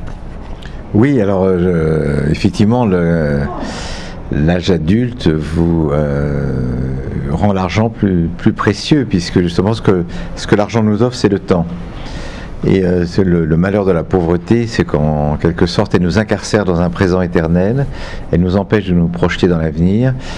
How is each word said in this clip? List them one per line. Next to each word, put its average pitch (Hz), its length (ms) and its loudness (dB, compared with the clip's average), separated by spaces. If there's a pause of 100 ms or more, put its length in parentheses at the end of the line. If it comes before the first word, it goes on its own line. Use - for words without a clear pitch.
(960)
Oui, 127 260 4
alors, 98 240 2
euh, 80 840 0
je, 76 40 0
effectivement, 107 560 2
le, 85 540 2 (920)
l'âge 85 400 0
adulte 92 580 0
vous, 80 640 0
euh, 71 600 -2 (800)
rend 95 240 0
l'argent 95 340 0
plus, 92 480 0
plus 110 160 2
précieux, 117 560 0
puisque 92 320 0
justement 90 320 0
ce 113 80 -4
que, 90 240 2 (320)
ce - 100 -10
que - 80 4
l'argent 104 280 2
nous 107 200 2
offre, 123 140 0
c'est 104 140 2
le 98 80 2
temps. 87 260 0 (1000)
Et, 95 200 2
euh, 90 220 2
c'est 95 180 0
le, 87 220 2
le 80 100 2
malheur 98 300 2
de 95 40 2
la 82 140 0
pauvreté, 87 640 0
c'est 90 180 0
qu'en 76 560 0
quelque 85 240 2
sorte, 101 300 0
elle 92 80 2
nous 87 160 2
incarcère 104 480 0
dans 87 160 2
un 87 80 2
présent 92 320 2
éternel, 87 640 2 (440)
elle 85 100 2
nous 90 160 2
empêche 101 300 0
de 92 60 0
nous 87 160 4
projeter 87 400 0
dans 85 100 2
l'avenir, 87 540 2 (260)